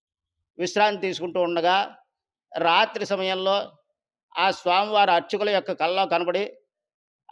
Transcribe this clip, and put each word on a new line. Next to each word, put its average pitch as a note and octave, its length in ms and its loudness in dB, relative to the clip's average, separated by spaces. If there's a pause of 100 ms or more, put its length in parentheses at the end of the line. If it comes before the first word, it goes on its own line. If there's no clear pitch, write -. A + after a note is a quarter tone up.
(580)
విశ్రాంతి G3+ 420 0
తీసుకుంటూ F3+ 400 -4
ఉండగా, F3 560 0 (640)
రాత్రి G3+ 480 2
సమయంలో F#3+ 640 -2 (680)
ఆ F#3 120 2
స్వామివారి G3+ 600 2
అర్చకుల F#3 380 0
యొక్క F#3+ 240 0
కల్లో F3+ 340 0
కనబడి, F3 500 -2 (760)